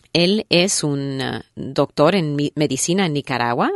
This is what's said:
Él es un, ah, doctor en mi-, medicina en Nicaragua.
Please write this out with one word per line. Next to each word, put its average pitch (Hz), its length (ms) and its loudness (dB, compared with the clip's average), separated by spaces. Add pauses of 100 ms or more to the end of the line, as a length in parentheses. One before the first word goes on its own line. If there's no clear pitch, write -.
(120)
Él 190 360 0
es 180 340 2
un, 139 380 -4
ah, 127 240 -6 (120)
doctor 147 580 2
en 156 220 0
mi-, 143 180 0
medicina 156 500 0
en 160 80 0
Nicaragua. 131 640 -2